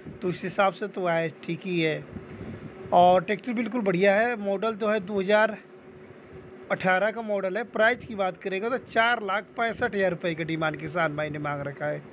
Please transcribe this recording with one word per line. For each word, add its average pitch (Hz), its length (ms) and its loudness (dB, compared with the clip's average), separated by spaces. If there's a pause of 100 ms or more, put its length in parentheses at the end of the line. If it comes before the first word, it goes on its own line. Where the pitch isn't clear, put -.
(220)
तो 180 60 -2
इस 170 140 -4
हिसाब 190 300 2
से 214 160 -6
तो 180 180 -4
आए 165 240 2 (120)
ठीक 170 220 -6
ही 180 160 0
है। 151 240 0 (880)
और 180 320 8
ट्रैक्टर 214 280 -4
बिल्कुल 226 300 -2
बढ़िया 196 320 4
है। 233 240 2
मॉडल 202 360 -2
जो 208 140 -2
है 214 120 2
दो 196 200 -4
हज़ार 214 360 4 (1120)
अठारह 185 400 2
का 226 120 -6
मॉडल 196 340 -2
है। 233 100 -2
प्राइस 226 400 2
की 226 80 -10
बात 185 240 -2
करेंगे 196 320 -4
तो 262 100 -2
चार 233 420 2
लाख 196 220 -2 (120)
पैंसठ 226 380 -2
हज़ार 190 160 2
रुपये 165 240 -2
की 160 100 -4
डिमांड 156 320 -2
किसान 156 400 -2
भाई 151 140 -2
ने 147 80 -6
मांग 147 240 -4
रखा 143 240 -6
है। 147 160 -4 (100)